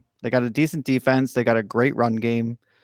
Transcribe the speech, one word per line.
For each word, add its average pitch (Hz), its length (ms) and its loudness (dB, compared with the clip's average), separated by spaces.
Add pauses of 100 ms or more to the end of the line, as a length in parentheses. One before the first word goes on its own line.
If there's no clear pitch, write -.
(220)
They 117 80 -4
got 123 140 2
a 120 60 -2
decent 151 360 -2
defense. 131 480 2
They 120 100 0
got 117 140 2
a 110 40 -2
great 117 320 0
run 117 220 0
game. 117 420 -2 (260)